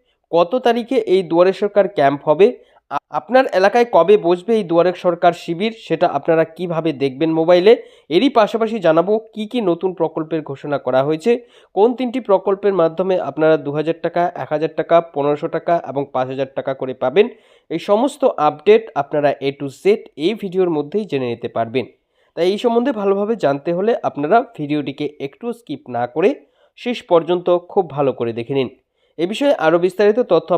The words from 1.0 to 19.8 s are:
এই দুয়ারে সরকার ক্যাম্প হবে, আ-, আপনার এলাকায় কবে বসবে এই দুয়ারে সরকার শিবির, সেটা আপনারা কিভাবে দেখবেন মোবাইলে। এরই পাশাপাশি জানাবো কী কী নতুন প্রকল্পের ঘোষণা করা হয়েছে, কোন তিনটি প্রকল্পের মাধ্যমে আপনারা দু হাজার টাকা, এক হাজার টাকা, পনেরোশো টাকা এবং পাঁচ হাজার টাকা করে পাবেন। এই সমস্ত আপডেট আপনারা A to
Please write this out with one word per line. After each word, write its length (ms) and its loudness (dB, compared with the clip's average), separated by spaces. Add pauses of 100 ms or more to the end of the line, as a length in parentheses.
এই 160 4
দুয়ারে 320 4
সরকার 240 2 (120)
ক্যাম্প 320 2
হবে, 180 6 (440)
আ-, 120 -6 (160)
আপনার 260 2 (140)
এলাকায় 360 4
কবে 200 6 (120)
বসবে 320 0
এই 100 -2
দুয়ারে 220 4 (140)
সরকার 360 2
শিবির, 320 -4 (140)
সেটা 200 0 (100)
আপনারা 260 2 (120)
কিভাবে 340 -4 (140)
দেখবেন 360 -2
মোবাইলে। 340 6 (420)
এরই 140 2 (100)
পাশাপাশি 460 0
জানাবো 280 4 (200)
কী 180 -10
কী 80 -2 (100)
নতুন 300 -2
প্রকল্পের 500 -4
ঘোষণা 360 -6
করা 220 2
হয়েছে, 240 0 (440)
কোন 220 4
তিনটি 300 -4
প্রকল্পের 540 0
মাধ্যমে 340 0 (140)
আপনারা 280 2
দু 200 -8
হাজার 280 -4
টাকা, 180 -2 (200)
এক 100 -10
হাজার 260 -4
টাকা, 160 2 (180)
পনেরোশো 420 -2
টাকা 180 -2 (140)
এবং 140 -6 (100)
পাঁচ 180 -2
হাজার 260 -6
টাকা 260 -4
করে 120 -6 (100)
পাবেন। 220 2 (460)
এই 180 -6
সমস্ত 320 0 (260)
আপডেট 360 4 (180)
আপনারা 280 0 (180)
A 20 0 (100)
to 80 -6 (140)